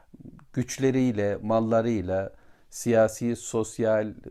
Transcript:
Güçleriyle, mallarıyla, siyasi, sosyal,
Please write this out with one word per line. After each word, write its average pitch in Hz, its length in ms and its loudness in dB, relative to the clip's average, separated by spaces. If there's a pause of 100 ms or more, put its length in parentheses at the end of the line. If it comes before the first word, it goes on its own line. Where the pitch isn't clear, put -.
(520)
Güçleriyle, 123 880 0
mallarıyla, 110 920 0 (380)
siyasi, 113 680 2
sosyal, 110 800 -2 (160)